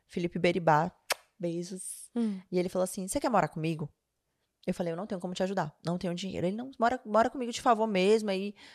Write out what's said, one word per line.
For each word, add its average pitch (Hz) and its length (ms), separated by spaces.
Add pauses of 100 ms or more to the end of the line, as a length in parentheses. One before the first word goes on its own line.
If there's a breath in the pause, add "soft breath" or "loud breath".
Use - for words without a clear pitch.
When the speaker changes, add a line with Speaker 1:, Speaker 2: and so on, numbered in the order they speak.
Speaker 1:
Felipe 175 340
Beribá. 170 500 (480)
Beijos. 175 800
Speaker 2:
Hum. 220 240 (120)
Speaker 1:
E 180 80
ele 180 100
falou 180 140
assim, 185 240
"Você 285 120
quer 294 100
morar 185 200
comigo?" 160 420 (760)
Eu 185 100
falei, 170 180
"Eu 165 40
não 196 100
tenho 196 120
como 180 140
te - 100
ajudar, 185 300 (120)
não 175 120
tenho 180 160
dinheiro." 180 320
Ele, 190 100
"Não, 247 240
mora, 240 260
mora 220 240
comigo 240 220
de - 100
favor 226 260
mesmo, 214 420
aí 196 240 (220 soft breath)